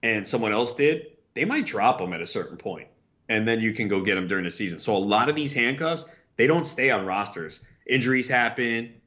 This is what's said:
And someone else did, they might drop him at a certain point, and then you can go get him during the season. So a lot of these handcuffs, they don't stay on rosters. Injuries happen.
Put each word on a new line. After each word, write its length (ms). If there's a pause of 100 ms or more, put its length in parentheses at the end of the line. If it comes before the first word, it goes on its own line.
And 240
someone 240
else 240
did, 320 (260)
they 120
might 200
drop 340
him 140
at 80
a 60
certain 300
point, 320 (380)
and 200
then 120
you 140
can 140
go 140
get 160
him 100
during 180
the 60
season. 280
So 160
a 20
lot 320
of 60
these 160
handcuffs, 540 (320)
they 80
don't 200
stay 260
on 160
rosters. 520 (280)
Injuries 400
happen. 680 (140)